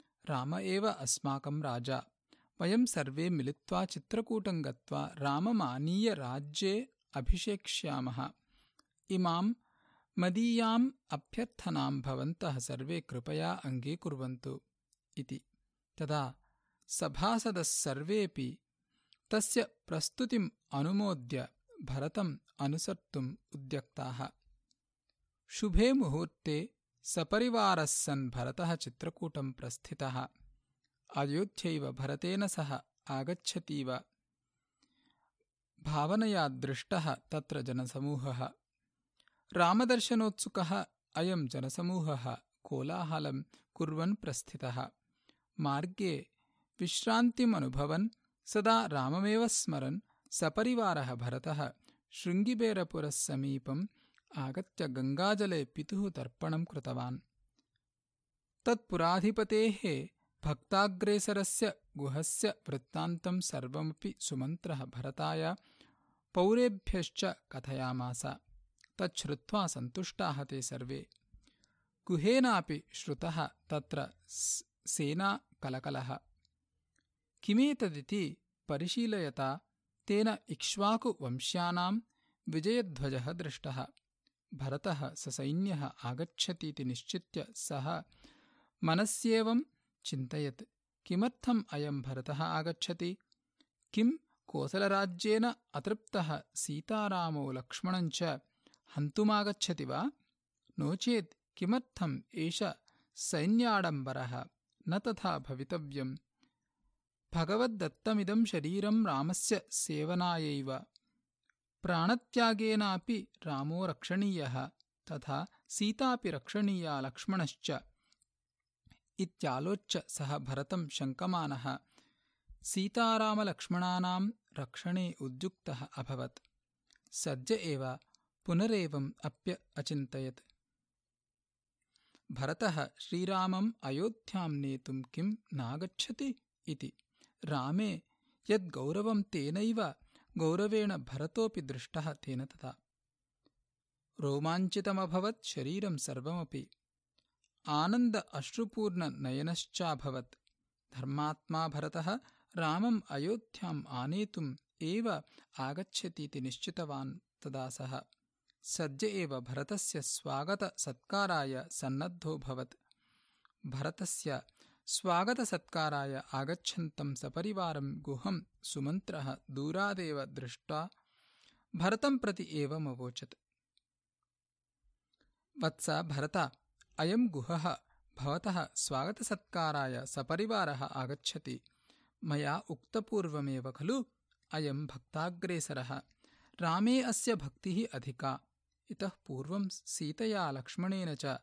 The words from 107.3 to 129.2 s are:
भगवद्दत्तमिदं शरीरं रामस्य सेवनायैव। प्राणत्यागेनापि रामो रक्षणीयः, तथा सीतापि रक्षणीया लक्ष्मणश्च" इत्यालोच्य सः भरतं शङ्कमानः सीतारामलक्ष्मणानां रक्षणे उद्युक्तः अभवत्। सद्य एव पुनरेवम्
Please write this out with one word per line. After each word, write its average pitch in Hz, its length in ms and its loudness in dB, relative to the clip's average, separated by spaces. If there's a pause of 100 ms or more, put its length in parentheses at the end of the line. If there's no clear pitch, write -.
भगवद्दत्तमिदं 208 1120 2
शरीरं 202 600 2
रामस्य 170 560 2 (100)
सेवनायैव। 151 1120 0 (1000)
प्राणत्यागेनापि 214 1400 4 (180)
रामो 156 400 0
रक्षणीयः, 165 840 0 (420)
तथा 151 360 -4 (220)
सीतापि 240 600 0
रक्षणीया 170 720 0
लक्ष्मणश्च" 156 720 -2 (1500)
इत्यालोच्य 170 880 -2
सः 143 300 -4
भरतं 143 500 -2
शङ्कमानः 139 920 -2 (840)
सीतारामलक्ष्मणानां 202 1700 2 (280)
रक्षणे 175 640 -2
उद्युक्तः 135 640 -6
अभवत्। 127 560 -6 (720)
सद्य 135 440 0
एव 135 420 -2 (480)
पुनरेवम् 170 640 2 (140)